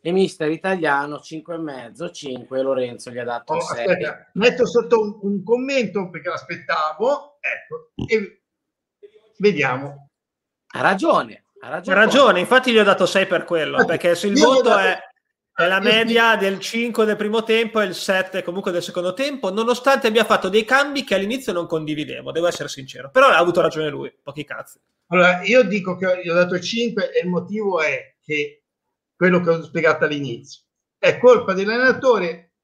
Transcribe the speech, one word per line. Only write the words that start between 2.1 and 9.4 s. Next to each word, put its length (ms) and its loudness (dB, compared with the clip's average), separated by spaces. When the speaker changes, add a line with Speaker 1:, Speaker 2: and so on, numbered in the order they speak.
Speaker 1:
cinque, 520 -8
Lorenzo 480 -4
gli 80 -10
ha 60 -8
dato 300 -6
Speaker 2:
Oh, 60 -2
Speaker 1:
sei. 260 -4
Speaker 2:
aspetta, 480 -4
metto 320 2
sotto 340 2
un, 220 -4
un 220 -4
commento 680 -2
perché 180 -10
l'aspettavo, 1120 -4
ecco, 500 -10
e 360 -4
vediamo. 720 -2